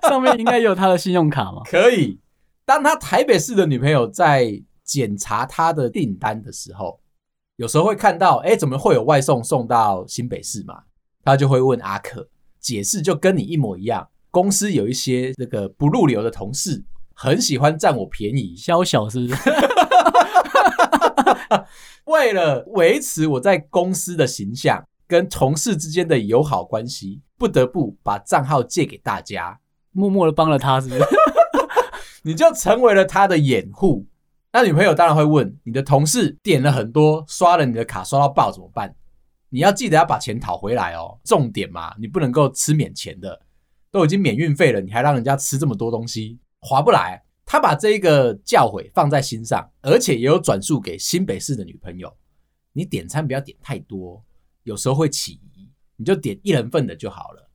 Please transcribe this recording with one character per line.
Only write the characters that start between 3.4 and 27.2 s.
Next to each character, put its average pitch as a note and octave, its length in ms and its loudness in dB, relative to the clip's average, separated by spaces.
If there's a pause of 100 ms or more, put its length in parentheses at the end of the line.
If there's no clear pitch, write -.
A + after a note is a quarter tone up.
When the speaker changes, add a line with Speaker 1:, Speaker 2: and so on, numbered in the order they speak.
Speaker 2:
的 F#3+ 120 2
女 C3+ 120 0
朋 C#3 120 2
友 B2+ 180 2
在 B2+ 540 2 (220)
检 A#2 320 -4
查 A2 280 -6
他 E3 260 -2
的 C#3 180 -2
订 A#2 260 -4
单 A2 280 -6
的 G#2 80 -18
时 - 220 -16
候， G2+ 260 -12 (580)
有 A#2 120 -8
时 - 80 -2
候 D#3+ 80 4
会 G#3+ 100 2
看 G3 240 0
到， E3+ 200 4
诶， G3 180 2
怎 D#3+ 100 -2
么 C3+ 120 -2
会 E3+ 160 2
有 A#2 80 2
外 C#3 180 4
送 C3 240 0
送 B2 220 -2
到 G#2+ 400 0
新 B2 200 -8
北 F#2+ 160 -10
市 - 220 -10
嘛？ F2 200 -20 (400)
他 C#3 120 4
就 C#3 100 2
会 C3 140 4
问 C3 200 2
阿 G2 180 -8
克， - 280 -14 (320)
解 G#2 240 -6
释 F3 200 -4
就 F3 120 0
跟 F#3 220 2
你 C#3 60 -2
一 D#3+ 160 -4
模 G#2 180 -2
一 F2+ 80 -14
样。 G#2+ 240 -6 (220)
公 F#3 200 2
司 G3 220 -2
有 A2 160 0
一 B2+ 60 -2
些 B2+ 400 -4
这 B2+ 100 -10
个 G#2 240 -6
不 D3 200 -2
入 D#3+ 180 2
流 A2 160 0
的 A2+ 80 -2
同 G#2 240 -10
事， C#3+ 280 -6 (320)
很 C#3+ 260 0
喜 D3 180 -2
欢 D3+ 200 2
占 D#3+ 160 2
我 G2 120 -6
便 G#2+ 280 -6
宜。 G2 220 -6
Speaker 1:
宵 E3+ 260 0
小 A#2+ 260 0
是 B2 180 -4
不 B2 80 -4
是？ - 20 -6
<laughs> - 60 -8 (2500)
Speaker 2:
为 D4 280 2
了 D#3 360 0
维 G3+ 300 2
持 D#3+ 280 -4
我 C#3+ 120 0
在 G3 200 2
公 F3+ 340 -2
司 F3+ 240 -6
的 D3+ 100 2
形 G#2 280 -8
象， B2+ 280 -2 (240)
跟 F3 220 2
同 D3 260 0
事 F#3 220 -2
之 D3+ 140 -8
间 E3 180 -2
的 A#2+ 100 2
友 A2+ 240 2
好 A#2 220 -2
关 A2 240 -6
系， G2+ 320 -12 (160)